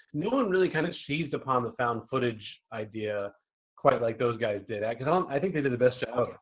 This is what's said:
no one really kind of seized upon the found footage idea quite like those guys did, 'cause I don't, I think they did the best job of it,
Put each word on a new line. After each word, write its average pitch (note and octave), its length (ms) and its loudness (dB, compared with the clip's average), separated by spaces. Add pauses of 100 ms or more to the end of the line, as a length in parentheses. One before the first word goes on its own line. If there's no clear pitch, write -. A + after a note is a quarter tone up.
(140)
no D#3 160 -2
one B3 200 2
really F#3 200 4
kind D#3+ 160 0
of E3+ 100 -4 (120)
seized D3 260 -2
upon C3 300 0
the A2+ 100 -4
found A#2 360 -2
footage A#2+ 520 -4 (100)
idea G#2+ 640 -6 (420)
quite B2+ 260 4
like A#2 160 0
those A#2 200 2
guys G#2+ 300 -2
did, G#2+ 160 -4
'cause A#2 180 -2
I C#3 100 0
don't, F3+ 180 2
I C#3+ 100 -2
think F#3 140 0
they D3+ 80 0
did C3+ 120 0
the A#2+ 40 0
best B2 220 4
job A#2 180 -4
of A#2+ 120 2
it, - 120 -12